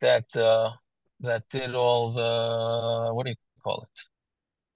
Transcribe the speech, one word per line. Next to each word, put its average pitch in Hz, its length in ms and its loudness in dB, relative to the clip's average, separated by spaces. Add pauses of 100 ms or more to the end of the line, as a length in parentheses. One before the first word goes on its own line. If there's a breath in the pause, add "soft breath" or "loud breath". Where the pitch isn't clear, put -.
that, 123 340 2
uh, 113 360 4 (480)
that 117 320 -2
did 131 240 -4
all 120 360 2
the, 117 1000 -2
what 123 120 -4
do 127 40 -4
you 113 60 -8 (280)
call - 200 -6
it? - 180 -18 (760)